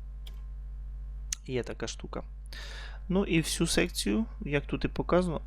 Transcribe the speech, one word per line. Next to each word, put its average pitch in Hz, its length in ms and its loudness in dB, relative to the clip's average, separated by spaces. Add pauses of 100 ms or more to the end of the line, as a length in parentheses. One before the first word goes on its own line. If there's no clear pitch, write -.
(1500)
Є 123 160 2
така 113 240 -4
штука. - 360 -6 (880)
Ну 190 160 4
і 165 160 4
всю - 260 2
секцію, 202 580 4 (160)
як 143 260 2
тут - 180 0
і 147 40 2
показано, 165 580 4